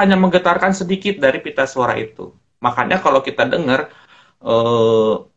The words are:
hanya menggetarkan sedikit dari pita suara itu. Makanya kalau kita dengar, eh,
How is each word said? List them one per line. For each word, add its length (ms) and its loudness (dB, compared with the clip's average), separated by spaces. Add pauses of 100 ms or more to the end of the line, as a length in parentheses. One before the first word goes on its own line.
hanya 160 4
menggetarkan 560 2
sedikit 480 -4
dari 240 2
pita 240 -2
suara 300 -2
itu. 340 -14 (320)
Makanya 340 -2
kalau 240 2
kita 240 -2
dengar, 420 -2 (540)
eh, 720 2 (240)